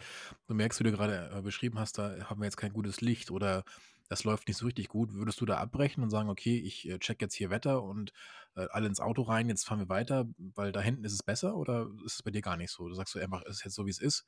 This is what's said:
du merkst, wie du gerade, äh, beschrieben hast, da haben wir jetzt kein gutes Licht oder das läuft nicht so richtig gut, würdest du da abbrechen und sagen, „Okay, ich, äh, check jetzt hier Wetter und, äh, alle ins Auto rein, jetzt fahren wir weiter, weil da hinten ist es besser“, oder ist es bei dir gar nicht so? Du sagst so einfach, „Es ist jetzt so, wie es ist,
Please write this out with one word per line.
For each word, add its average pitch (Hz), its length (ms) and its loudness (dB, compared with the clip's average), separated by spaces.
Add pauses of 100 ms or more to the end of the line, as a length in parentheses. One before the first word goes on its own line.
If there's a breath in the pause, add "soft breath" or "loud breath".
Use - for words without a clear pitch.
(480 loud breath)
du 117 60 -2
merkst, 110 260 4
wie - 40 4
du 113 80 6
gerade, 101 420 2
äh, 98 80 -4
beschrieben 110 380 -2
hast, 107 180 -4
da 98 320 -4
haben 104 120 -4
wir 104 40 2
jetzt 101 120 -2
kein 101 160 -2
gutes 104 280 -2
Licht 117 300 2
oder 95 320 2 (460 loud breath)
das - 140 -2
läuft 107 240 2
nicht 107 100 0
so - 80 -2
richtig 120 220 -2
gut, 107 260 0
würdest 104 280 -2
du 123 40 0
da 104 120 2
abbrechen 135 460 2
und 110 80 2
sagen, 107 180 2
„Okay, 117 300 2
ich, 87 280 -6
äh, 90 120 -2
check - 220 -2
jetzt 101 120 -2
hier 98 160 -2
Wetter 123 340 2
und, 101 300 -4 (420 loud breath)
äh, 92 160 -2
alle 107 160 2
ins 101 140 0
Auto 117 220 2
rein, 113 260 4
jetzt 104 160 0
fahren 107 140 0
wir 92 100 0
weiter, 120 360 2 (120)
weil 98 340 -4
da 101 80 0
hinten 117 240 2
ist 107 100 -2
es 98 100 -2
besser“, 180 340 0
oder 120 320 0 (160)
ist 120 100 -6
es - 80 -8
bei 117 80 -4
dir 104 100 0
gar 92 160 -2
nicht 85 140 -4
so? 87 160 -8
Du 87 80 -8
sagst 95 180 -4
so 104 60 -4
einfach, 95 260 -2
„Es 98 120 -8
ist - 80 -8
jetzt - 100 -8
so, 110 100 -2
wie 196 60 0
es - 80 -4
ist, - 280 0